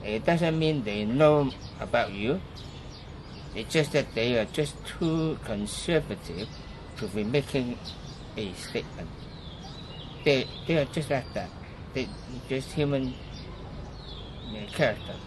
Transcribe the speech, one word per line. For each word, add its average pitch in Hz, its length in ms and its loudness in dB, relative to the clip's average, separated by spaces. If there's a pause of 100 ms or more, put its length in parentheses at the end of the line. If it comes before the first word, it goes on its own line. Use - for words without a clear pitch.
It 107 220 0
doesn't 165 320 6
mean 156 260 4
they 104 220 0
know 143 460 8 (280)
about 107 340 2
you. 117 260 0 (1120)
It's 110 200 -6
just 156 180 6
that 139 240 2
they 117 240 6
are 104 60 4
just 147 300 0 (100)
too 160 580 2
conservative 104 1040 0 (500)
to 107 100 -4
be 104 160 0
making 123 540 2 (600)
a 98 160 -4
statement. - 560 -6 (1120)
They, 139 240 6 (200)
they 165 100 4
are 143 80 4
just - 260 -4
like 139 220 0
that. 92 160 -4 (440)
They 131 140 -2 (400)
just 131 240 -2
human, 139 420 2 (1400)
uh, 107 200 -6
character. 104 440 2 (120)